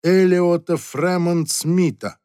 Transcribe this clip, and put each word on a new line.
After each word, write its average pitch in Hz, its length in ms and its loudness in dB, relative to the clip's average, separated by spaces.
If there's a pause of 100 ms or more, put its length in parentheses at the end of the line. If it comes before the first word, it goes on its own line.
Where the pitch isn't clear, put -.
Элиота 175 720 2
Фремонт 170 720 -2
Смита. 156 760 -2